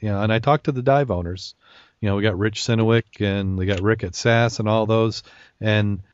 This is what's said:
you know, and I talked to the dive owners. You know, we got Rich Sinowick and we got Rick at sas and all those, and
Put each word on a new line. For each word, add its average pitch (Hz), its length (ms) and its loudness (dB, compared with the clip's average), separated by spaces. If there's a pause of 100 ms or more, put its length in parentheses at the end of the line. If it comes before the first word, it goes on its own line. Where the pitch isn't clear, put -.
you 107 80 -4
know, 101 120 -2
and 107 100 0
I 110 80 2
talked 143 260 0
to 156 60 -2
the 131 100 -4
dive 135 300 2
owners. 90 440 -6 (440)
You 107 100 -2
know, 98 60 2
we 101 60 0
got 101 160 0
Rich 107 240 -2
Sinowick 113 580 0
and 98 380 -2
we 92 80 -2
got 95 160 -2
Rick 110 220 0
at 90 120 -8
sas 117 440 2
and 107 100 0
all 110 160 2
those, 113 380 0 (360)
and 104 420 0 (120)